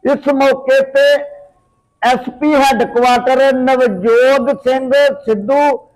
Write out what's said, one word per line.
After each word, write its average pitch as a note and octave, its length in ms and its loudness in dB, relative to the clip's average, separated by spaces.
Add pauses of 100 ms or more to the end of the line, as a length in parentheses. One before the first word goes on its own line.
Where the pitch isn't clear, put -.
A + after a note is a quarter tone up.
(120)
ਇਸ - 220 -4
ਮੌਕੇ C4+ 500 0
ਤੇ C#4 300 2 (880)
ਐਸ B3 280 -2 (100)
ਪੀ D4+ 140 0
ਹੈੱਡਕੁਆਟਰ B3+ 960 2
ਨਵਜੋਤ B3+ 1160 0
ਸਿੰਘ C4 240 -2 (180)
ਸਿੱਧੂ B3 840 -2